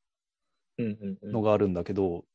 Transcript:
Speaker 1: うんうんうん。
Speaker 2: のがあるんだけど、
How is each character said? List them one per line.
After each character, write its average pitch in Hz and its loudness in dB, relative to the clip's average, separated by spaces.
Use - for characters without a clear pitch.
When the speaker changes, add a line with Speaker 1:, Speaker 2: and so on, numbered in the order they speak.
Speaker 1:
う 120 -4
ん 117 -2
う - -2
ん 101 -8
う 101 -12
ん。 104 -8
Speaker 2:
の 113 0
が 107 4
あ 104 6
る 104 4
ん 95 0
だ 87 -2
け - -6
ど、 92 -2